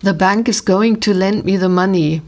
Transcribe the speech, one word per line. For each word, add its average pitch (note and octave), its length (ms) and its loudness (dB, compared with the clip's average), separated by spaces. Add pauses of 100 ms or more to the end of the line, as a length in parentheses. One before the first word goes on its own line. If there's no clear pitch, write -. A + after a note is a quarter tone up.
"The G3 120 0
bank G3 340 0
is - 180 -2
going G#3+ 360 2
to G#3+ 100 0
lend F#3+ 340 0
me F#3+ 140 0
the F#3 100 0
money. F3+ 580 0